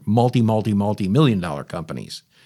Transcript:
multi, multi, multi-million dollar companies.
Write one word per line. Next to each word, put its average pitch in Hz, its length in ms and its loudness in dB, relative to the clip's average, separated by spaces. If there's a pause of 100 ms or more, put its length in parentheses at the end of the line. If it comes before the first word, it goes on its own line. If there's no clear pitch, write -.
multi, 120 360 2
multi, 110 320 0
multi-million 104 640 2
dollar 80 240 -6
companies. - 580 -12 (240)